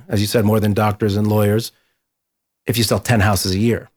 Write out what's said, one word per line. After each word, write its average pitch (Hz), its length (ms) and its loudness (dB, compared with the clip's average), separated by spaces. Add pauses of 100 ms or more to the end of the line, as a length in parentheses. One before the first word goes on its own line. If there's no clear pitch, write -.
as 107 120 -2
you 104 60 0
said, 107 180 0
more 107 160 2
than 104 140 0
doctors 104 420 0
and 104 100 0
lawyers, 107 440 0 (960)
if 107 120 -2
you 117 60 2
sell 120 140 0
ten 117 220 0
houses 95 340 0
a 95 40 -2
year. 113 380 -2